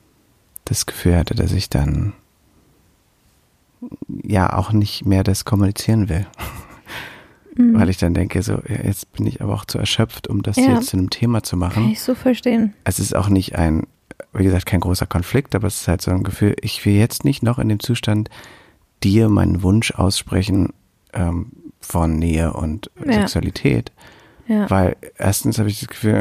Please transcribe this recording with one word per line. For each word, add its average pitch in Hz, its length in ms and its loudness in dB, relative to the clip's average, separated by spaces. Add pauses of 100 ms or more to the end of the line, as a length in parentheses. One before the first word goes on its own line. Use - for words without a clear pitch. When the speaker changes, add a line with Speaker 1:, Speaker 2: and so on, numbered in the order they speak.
(640)
Speaker 1:
das - 200 -4
Gefühl - 320 0
hatte, - 180 0
dass - 160 0
ich 95 180 -4
dann 71 440 0 (2000)
ja 95 300 2
auch 95 180 -2
nicht 104 360 0
mehr 95 160 4
das 98 200 0
kommunizieren 101 640 0
will. 101 200 -2 (1300)
Speaker 2:
Mhm. 240 240 6
Speaker 1:
Weil 85 100 4
ich 95 80 0
dann 87 160 2
denke, 90 300 0
so, 104 100 -2 (160)
ja, - 140 -4
jetzt - 300 -4
bin 104 120 -4
ich - 160 -4
aber 104 140 -2
auch 101 100 -8
zu - 140 -6
erschöpft, - 480 -2
um 98 160 -4
das 104 140 -2
Speaker 2:
Ja. 254 180 6
Speaker 1:
jetzt 233 140 -2
zu - 80 -2
einem 92 120 0
Thema 113 320 0
zu - 160 -4
machen. 87 160 -2 (100)
Speaker 2:
Kann 220 80 4
ich 214 100 -6
so 254 120 -2
verstehen. 233 680 0
Speaker 1:
Es - 160 -2
ist - 160 0
auch 98 120 2
nicht 95 300 2
ein, 80 300 2 (460)
wie 92 100 2
gesagt, 90 240 2
kein 90 140 0
großer - 260 -2
Konflikt, - 480 -2
aber 104 120 0
es - 140 -4
ist - 60 -4
halt 90 160 0
so 92 80 -2
ein 95 120 0
Gefühl, 98 380 0
ich - 240 -6
will 101 80 4
jetzt 107 320 2
nicht 139 160 0
noch 120 160 0
in 123 100 0
dem 104 120 0
Zustand 107 500 -2 (760)
dir 107 260 6
meinen 92 340 4
Wunsch 98 280 4
aussprechen, 95 800 0 (420)
ähm, 87 380 -2 (300)
von 82 380 0
Nähe 80 340 0
und 78 380 -6 (120)
Speaker 2:
Ja. 285 100 0
Speaker 1:
Sexualität. 139 800 -2 (560)
Speaker 2:
Ja. 214 220 0
Speaker 1:
Weil 95 260 2 (220)
erstens 104 400 0
habe 104 120 0
ich 104 100 -6
das - 100 -12
Gefühl, 107 320 -2